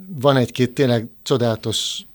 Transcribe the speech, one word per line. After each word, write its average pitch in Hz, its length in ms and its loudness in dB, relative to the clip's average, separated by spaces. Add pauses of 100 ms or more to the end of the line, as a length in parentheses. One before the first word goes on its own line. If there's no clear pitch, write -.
(200)
van 135 160 4
egy-két 123 380 0
tényleg 120 320 0 (160)
csodálatos 113 800 -2 (140)